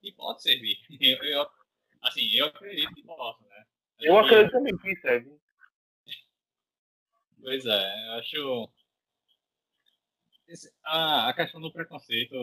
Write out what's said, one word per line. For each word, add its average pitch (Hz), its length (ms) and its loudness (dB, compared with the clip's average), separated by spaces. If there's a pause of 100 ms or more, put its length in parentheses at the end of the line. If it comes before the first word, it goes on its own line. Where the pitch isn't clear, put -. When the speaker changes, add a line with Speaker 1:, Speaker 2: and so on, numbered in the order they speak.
Speaker 1:
E 202 120 -14
pode - 280 -12
servir. 123 360 -2 (120)
<laughs> 135 100 -20
Eu, 131 240 2
eu, 147 260 -2 (520)
assim, 127 320 -4
eu 131 140 2
acredito 175 460 -8
que 151 100 -20
possa, 165 440 -14
né? 104 180 -20 (340)
Acho 113 80 -4
Speaker 2:
Eu 170 120 8
Speaker 1:
que 208 60 6
Speaker 2:
acredito 214 260 8
também 254 260 -2
que 190 200 -6
serve. 123 340 -2 (2000)
Speaker 1:
Pois 131 240 -8
é, 104 420 -2
eu 113 60 -10
acho 120 560 -6 (1800)
esse, - 260 -20 (100)
a, 156 460 2
a - 40 -2
questão 165 260 -4
do 156 120 -12
preconceito 135 720 -8